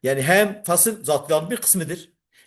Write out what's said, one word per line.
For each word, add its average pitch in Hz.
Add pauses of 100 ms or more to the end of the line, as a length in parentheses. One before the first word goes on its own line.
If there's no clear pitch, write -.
Yani 135
hem 196
fasıl 180
zatların 156
bir 240
kısmıdır, 175 (340)